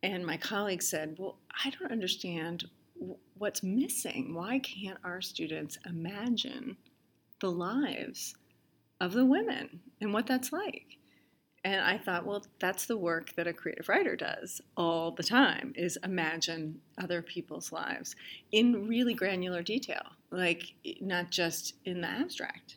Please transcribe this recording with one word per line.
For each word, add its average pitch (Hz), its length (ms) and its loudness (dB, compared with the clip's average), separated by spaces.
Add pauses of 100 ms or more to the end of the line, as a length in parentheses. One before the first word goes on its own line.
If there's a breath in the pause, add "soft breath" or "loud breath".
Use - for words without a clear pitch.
And 185 220 0
my 165 140 0
colleague 202 420 0
said, 156 380 -2
"Well, 190 180 -6 (260)
I 269 60 0
don't 302 240 -6
understand 175 760 -4 (280)
w-, 254 200 -8 (180)
what's - 260 -2
missing. - 720 0
Why 190 280 0
can't 190 440 -8
our 180 160 -6
students 156 640 -6
imagine 196 960 -2 (640)
the 190 100 2
lives 185 840 -2 (640)
of 180 140 0
the 247 140 8
women 294 540 4 (200)
and 208 140 0
what 220 120 2
that's 254 260 0
like?" - 440 -6 (680 soft breath)
And 196 200 2
I 196 160 4
thought, 175 260 -2
"Well, 202 220 -4 (120)
that's 196 280 0
the 240 100 0
work 170 380 0
that 170 120 0
a 170 60 0
creative - 380 -4
writer 339 260 4
does - 460 -4 (160)
all 165 320 2
the 165 120 -6
time, 233 540 4
is 175 260 0
imagine 165 760 -2 (160)
other 175 240 -2
people's 170 500 -8
lives - 460 -6 (340 loud breath)
in 220 380 6
really 240 240 4
granular 180 500 0
detail, - 540 -4 (140)
like, 175 420 0 (300)
not 180 280 0
just - 440 0 (100)
in 180 160 -2
the 170 80 -2
abstract." - 680 -4